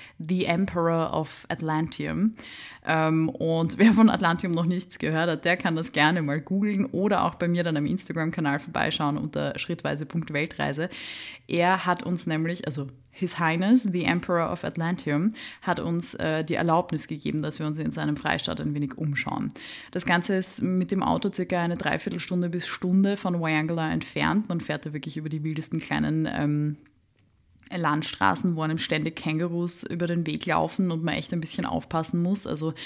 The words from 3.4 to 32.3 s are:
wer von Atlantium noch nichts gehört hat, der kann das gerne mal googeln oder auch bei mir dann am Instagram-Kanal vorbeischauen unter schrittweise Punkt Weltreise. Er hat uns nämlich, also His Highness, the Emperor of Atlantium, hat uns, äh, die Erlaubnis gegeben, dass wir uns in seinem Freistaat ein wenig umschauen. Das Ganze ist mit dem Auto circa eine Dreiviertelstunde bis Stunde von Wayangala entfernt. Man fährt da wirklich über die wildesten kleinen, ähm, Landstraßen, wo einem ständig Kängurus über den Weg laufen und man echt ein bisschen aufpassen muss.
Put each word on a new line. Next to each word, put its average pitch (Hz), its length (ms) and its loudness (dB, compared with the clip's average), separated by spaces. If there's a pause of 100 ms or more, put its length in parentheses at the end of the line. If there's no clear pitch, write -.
wer 220 160 10
von 220 160 8
Atlantium 170 460 2
noch 165 120 2
nichts 180 320 -2
gehört 160 300 0
hat, 156 160 0
der 180 140 2
kann 165 180 2
das 160 160 -4
gerne 156 300 4
mal 147 180 0
googeln 196 460 0
oder 196 380 2
auch 170 100 0
bei 175 140 0
mir 175 160 2
dann 160 120 0
am 147 80 0
Instagram-Kanal 156 760 -2
vorbeischauen 151 580 0
unter 147 400 -4
schrittweise 147 480 -4
Punkt 156 260 -4
Weltreise. 147 560 -2 (600)
Er 175 360 4
hat 175 200 2
uns 175 240 -2
nämlich, 160 400 0
also 139 180 -4 (240)
His - 300 -2
Highness, 190 500 4
the 175 140 2
Emperor 170 480 2
of 170 120 -6
Atlantium, 170 680 0 (300)
hat 170 180 0
uns, 170 340 -2
äh, 156 300 0
die 165 100 -2
Erlaubnis 165 540 2
gegeben, 151 340 -2
dass 151 160 -4
wir 156 80 -4
uns 151 120 -4
in 151 120 -2
seinem 147 260 -2
Freistaat 156 440 -2
ein 151 140 -2
wenig 147 240 -4
umschauen. - 540 -2 (380)
Das 180 140 -4
Ganze 175 300 2
ist - 280 -2
mit 185 300 2
dem 190 100 2
Auto 165 300 0
circa 180 280 0
eine 170 160 0
Dreiviertelstunde 175 720 -2
bis 170 180 -4
Stunde 196 480 4
von 175 240 -2
Wayangala 160 500 0
entfernt. 165 580 0
Man 170 120 -2
fährt 151 260 -4
da 151 60 -8
wirklich 151 240 -8
über 156 120 -6
die 151 140 -6
wildesten 156 380 -4
kleinen, 156 500 0
ähm, 147 460 0 (960)
Landstraßen, 170 800 2
wo 160 80 -2
einem 156 160 0
ständig 160 380 -2
Kängurus 170 680 0
über 170 220 -4
den 170 200 0
Weg 156 200 -4
laufen 170 460 2
und 160 100 -2
man 165 120 0
echt - 180 -4
ein 170 80 -2
bisschen 165 240 -4
aufpassen 165 580 0
muss. 190 240 0